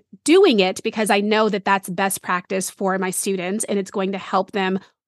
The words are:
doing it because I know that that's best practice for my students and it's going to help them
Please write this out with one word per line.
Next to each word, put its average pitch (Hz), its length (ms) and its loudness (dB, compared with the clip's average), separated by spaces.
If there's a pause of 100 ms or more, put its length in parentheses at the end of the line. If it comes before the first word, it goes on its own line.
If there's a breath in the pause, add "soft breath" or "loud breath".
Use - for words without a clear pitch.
(240)
doing 320 360 6
it 185 240 0
because 214 260 -2
I 202 120 4
know 214 280 2
that 196 160 -2
that's 196 240 0
best 190 320 -4
practice 185 480 -4
for 190 280 -2
my 185 140 -2
students 190 540 -4
and 202 120 -2
it's 196 140 -4
going 190 220 -2
to 190 40 -6
help 190 340 -4
them 190 280 -2 (280 soft breath)